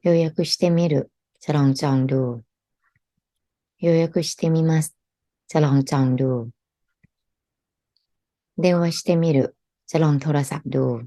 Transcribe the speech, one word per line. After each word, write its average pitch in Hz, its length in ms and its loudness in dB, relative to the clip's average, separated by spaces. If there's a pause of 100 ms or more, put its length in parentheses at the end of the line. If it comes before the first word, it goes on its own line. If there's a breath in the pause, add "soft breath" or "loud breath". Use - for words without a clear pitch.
予 175 120 2
約 165 300 0
し - 100 -4
て 180 140 0
み 170 180 2
る。 143 240 -2 (300)
จ - 80 -12
ะ 151 40 0
ล 147 60 2
อ 143 80 4
ง 135 60 2
จ 135 160 -4
อ - 60 2
ง 131 120 0
ดู。 135 60 -2 (1700)
予 170 140 2
約 165 300 0
し - 120 -8
て 165 140 -2
み 160 140 2
ま 160 180 2
す。 - 140 -8 (540)
จ - 80 -20
ะ - 20 4
ล 151 80 4
อ 135 80 2
ง 139 80 2
จ 135 140 -4
อ 135 80 2
ง 127 100 0
ดู。 127 60 -2 (2250)
電 175 220 2
話 170 200 0
し - 40 -14
て 170 140 0
み 165 160 2
る。 135 240 0 (280)
จ - 100 -20
ะ 156 40 2
ล 156 80 2
อ 151 60 2
ง 139 80 0
โ - 40 -10
ท - 60 -2
ร 143 180 -2
ศั - 100 -6
พ - 20 -16
ท์ - 80 -20
ดู。 139 80 -4 (300)